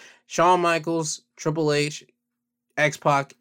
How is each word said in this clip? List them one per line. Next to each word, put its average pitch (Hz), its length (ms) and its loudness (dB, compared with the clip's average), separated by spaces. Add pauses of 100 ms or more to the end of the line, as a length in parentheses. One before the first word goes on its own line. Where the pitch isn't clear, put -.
(260)
Shawn 175 360 2
Michaels, 165 600 -2 (140)
Triple 156 380 -2
H, 147 300 -2 (760)
X-Pac, 147 640 0